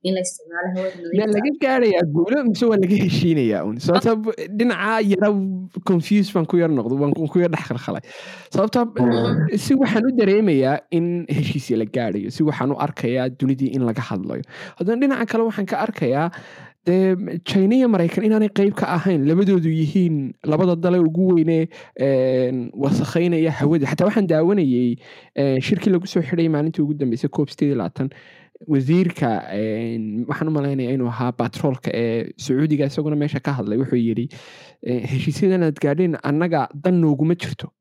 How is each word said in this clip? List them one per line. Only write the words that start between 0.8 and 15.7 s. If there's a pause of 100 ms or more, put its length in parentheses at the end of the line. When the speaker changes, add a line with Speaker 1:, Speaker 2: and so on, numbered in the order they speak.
Speaker 2:
Ma
Speaker 1:
nadiifta
Speaker 2:
laga
Speaker 1:
ah.
Speaker 2:
gaarayaa
guulo
mise
waa
laga
heshiinayaa
uun?
Sababta
Speaker 1:
Ah.
Speaker 2:
b-, (240)
dhinaca
yara (560)
confused
baan
ku
yar
noqdo,
waan
ku,
ku
yar
dhex
khalkhalay. (500)
Sababta
b-,
Speaker 1:
Mhm.
Speaker 2:
si
waxaan
u
dareemayaa (140)
in (220)
heshiisya
la
gaarayo,
si
waxaan
u
arkayaa
dunidii
in
laga
hadlayo. (340)
Haddana
dhinaca
kale
waxaan
ka